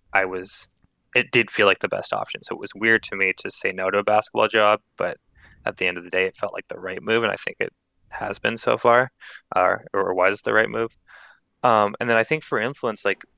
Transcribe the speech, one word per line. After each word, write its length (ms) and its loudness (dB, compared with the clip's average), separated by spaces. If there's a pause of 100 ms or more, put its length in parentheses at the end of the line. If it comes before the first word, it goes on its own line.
(120)
I 140 2
was, 420 -8 (460)
it 160 2
did 220 2
feel 160 4
like 120 4
the 80 -4
best 260 -4
option. 280 -6
So 140 -10
it 40 -18
was 140 -12
weird 300 0
to 120 -10
me 220 0
to 140 -10
say 200 -6
no 200 -4
to 80 0
a 40 -2
basketball 440 2
job, 340 2 (160)
but 200 -4 (500)
at 100 -6
the 80 -4
end 140 -4
of 40 -14
the 60 -18
day, 160 0
it 100 -6
felt 180 -6
like 140 -12
the 120 -12
right 240 -10
move, 180 2
and 100 0
I 40 -4
think 240 -10
it 140 -4 (360)
has 300 -8
been 180 -2
so 180 2
far, 360 4 (440)
uh, 200 4 (180)
or 220 0
was 260 2
the 120 -2
right 160 4
move. 280 -6 (640)
Um, 380 4
and 100 -2
then 80 4
I 60 4
think 200 -2
for 160 -4
influence, 460 -4
like, 180 -2 (140)